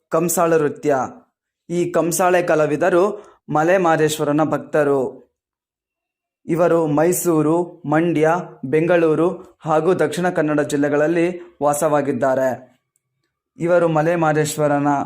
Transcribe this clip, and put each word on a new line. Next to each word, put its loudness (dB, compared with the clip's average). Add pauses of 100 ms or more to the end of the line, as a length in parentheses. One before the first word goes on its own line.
ಕಂಸಾಳೆ 0
ನೃತ್ಯ. 0 (760)
ಈ -2
ಕಂಸಾಳೆ 0
ಕಲಾವಿದರು 0 (240)
ಮಲೆ 2
ಮಹದೇಶ್ವರನ 0
ಭಕ್ತರು. -2 (1160)
ಇವರು 2
ಮೈಸೂರು, 0
ಮಂಡ್ಯ, 2 (340)
ಬೆಂಗಳೂರು 0
ಹಾಗೂ 0
ದಕ್ಷಿಣ -2
ಕನ್ನಡ 0
ಜಿಲ್ಲೆಗಳಲ್ಲಿ -2
ವಾಸವಾಗಿದ್ದಾರೆ. -2 (760)
ಇವರು 2
ಮಲೆ 0
ಮಹದೇಶ್ವರನ 0 (180)